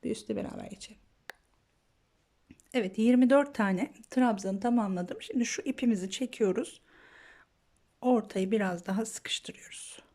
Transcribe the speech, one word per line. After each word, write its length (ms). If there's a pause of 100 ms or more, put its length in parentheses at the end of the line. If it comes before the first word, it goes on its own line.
Bir 80
üstte 240
beraber 300
geçelim. 360 (1700)
Evet, 260
yirmi 300
dört 260
tane 380 (160)
trabzanı 500
tamamladım. 640
Şimdi 240
şu 160
ipimizi 500
çekiyoruz. 720 (1200)
Ortayı 500
biraz 340
daha 200
sıkıştırıyoruz. 960 (160)